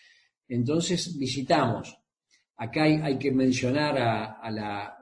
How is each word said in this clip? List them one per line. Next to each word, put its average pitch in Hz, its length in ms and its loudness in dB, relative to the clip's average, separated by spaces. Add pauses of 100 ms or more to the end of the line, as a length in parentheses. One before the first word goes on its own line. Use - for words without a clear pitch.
(480)
Entonces 156 720 0
visitamos, 131 800 0 (580)
acá 120 280 -4
hay, 156 100 6
hay 151 240 0
que 131 140 0
mencionar 131 640 2
a, 110 420 0
a 113 100 -10
la 107 520 -6